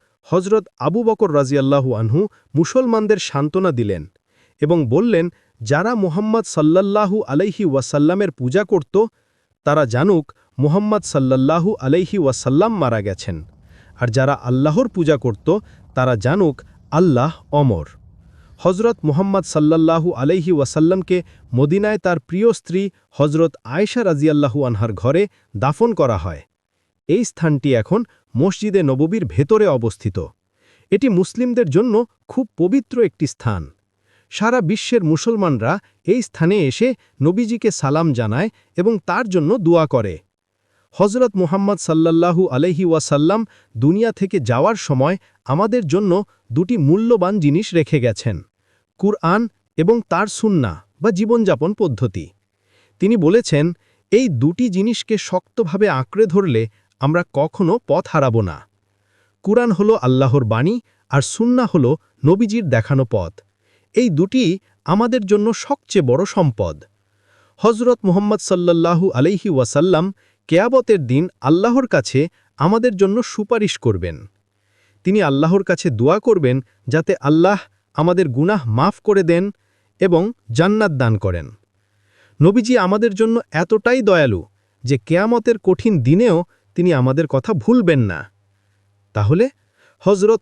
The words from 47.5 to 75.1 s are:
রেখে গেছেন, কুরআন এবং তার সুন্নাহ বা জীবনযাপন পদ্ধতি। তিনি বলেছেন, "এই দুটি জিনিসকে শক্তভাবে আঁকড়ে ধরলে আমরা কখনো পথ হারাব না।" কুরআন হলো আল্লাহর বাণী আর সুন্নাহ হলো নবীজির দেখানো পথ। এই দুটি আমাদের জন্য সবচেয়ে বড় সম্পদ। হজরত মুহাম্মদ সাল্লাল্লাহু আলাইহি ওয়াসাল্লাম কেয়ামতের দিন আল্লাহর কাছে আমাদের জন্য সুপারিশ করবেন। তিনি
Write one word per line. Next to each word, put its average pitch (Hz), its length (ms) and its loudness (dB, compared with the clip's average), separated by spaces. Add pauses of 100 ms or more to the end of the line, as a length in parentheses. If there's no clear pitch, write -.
রেখে 156 260 0
গেছেন, 113 360 -2 (640)
কুরআন 202 420 0 (360)
এবং 185 180 4 (120)
তার 180 180 0
সুন্নাহ 156 500 -2 (240)
বা 202 100 0
জীবনযাপন 190 640 0
পদ্ধতি। 120 520 -4 (720)
তিনি 214 160 2
বলেছেন, 170 480 2 (480)
"এই 247 160 4
দুটি 160 400 0
জিনিসকে 208 500 -2
শক্তভাবে 196 720 -4
আঁকড়ে 160 380 0
ধরলে 160 360 0 (380)
আমরা 160 220 0 (100)
কখনো 170 420 0 (120)
পথ 165 220 0
হারাব 135 320 0
না।" 85 160 -4 (880)
কুরআন 233 280 2
হলো 208 220 2
আল্লাহর 131 500 0
বাণী 123 320 -2 (340)
আর 135 120 0
সুন্নাহ 247 500 0
হলো 131 180 2 (340)
নবীজির 202 440 2
দেখানো 131 420 0
পথ। 92 220 -4 (640)
এই 247 160 2
দুটি 196 340 0 (400)
আমাদের 226 420 0
জন্য 208 260 2
সবচেয়ে - 500 -4
বড় 131 220 0
সম্পদ। 113 520 -2 (840)
হজরত 233 440 2
মুহাম্মদ 196 360 0
সাল্লাল্লাহু 175 720 2
আলাইহি 170 380 0
ওয়াসাল্লাম 156 560 0 (440)
কেয়ামতের 226 580 2
দিন 131 180 2 (160)
আল্লাহর 220 460 2
কাছে 135 340 0 (380)
আমাদের 226 380 2
জন্য 196 260 2
সুপারিশ 214 560 -4
করবেন। 90 380 -4 (880)
তিনি 196 160 2